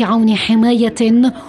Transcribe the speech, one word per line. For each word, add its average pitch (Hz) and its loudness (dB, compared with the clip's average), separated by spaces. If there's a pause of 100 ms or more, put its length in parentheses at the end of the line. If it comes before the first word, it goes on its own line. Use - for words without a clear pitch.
عون 220 0
حماية 226 0 (180)